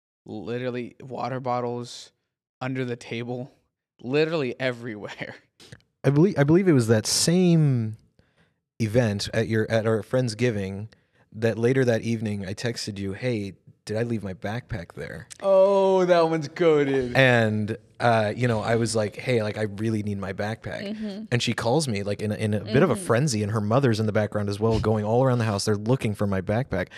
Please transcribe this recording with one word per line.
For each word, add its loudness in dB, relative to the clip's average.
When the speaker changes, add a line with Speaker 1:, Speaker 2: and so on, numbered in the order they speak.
Speaker 1:
literally -8
water -8
bottles, -6
under -4
the -6
table, -10
literally 0
<laughs> -20
everywhere. -8
Speaker 2:
I 4
believe, 4
I 4
believe 6
it 6
was 4
that 4
same 2
event 0
at 0
your, 0
at 2
our 2
Friendsgiving -2
that 0
later 2
that 2
evening -4
I -8
texted -8
you, -6
"Hey, -4
did -6
I -2
leave -4
my -8
backpack -10
there?" -12
Speaker 1:
Oh, 4
that 6
one's -2
goated. 2
Speaker 2:
And, 4
uh, 2
you 0
know, 0
I 0
was 0
like, -2
"Hey, 0
like, -4
I -2
really -4
need -4
my -8
backpack." -8
Speaker 3:
Mm-hmm. -10
Speaker 2:
And 0
she -2
calls 0
me, -4
like, -4
in -2
a, -2
in -2
a -2
bit 2
of 2
a 2
Speaker 3:
Mm-hmm. -10
Speaker 2:
frenzy, 0
and -4
her -2
mother's 2
in 0
the -2
background -2
as -4
well, 2
going 0
all 2
around 2
the 0
house. -2
They're 2
looking -2
for -2
my -2
backpack. -2